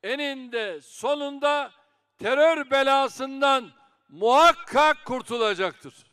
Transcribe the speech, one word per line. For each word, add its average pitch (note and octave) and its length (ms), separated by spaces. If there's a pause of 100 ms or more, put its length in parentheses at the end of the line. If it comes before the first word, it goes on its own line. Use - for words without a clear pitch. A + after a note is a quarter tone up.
eninde A#3+ 760
sonunda C#4+ 880 (460)
terör C#4 540
belasından C4+ 1000 (380)
muhakkak C#4+ 960
kurtulacaktır. G#3 880 (200)